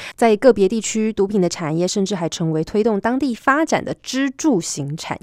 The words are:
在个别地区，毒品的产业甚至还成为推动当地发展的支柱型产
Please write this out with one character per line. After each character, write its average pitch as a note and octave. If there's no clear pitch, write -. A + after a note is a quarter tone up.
在 A3+
个 B3
别 G3
地 A3
区， A3
毒 G3+
品 G3+
的 F3
产 D#3+
业 F3
甚 G3
至 G3+
还 E3+
成 D#3+
为 D#3
推 G#3
动 G#3+
当 B3
地 C4+
发 C#4+
展 A#3+
的 C3+
支 C4+
柱 C4
型 C#3+
产 -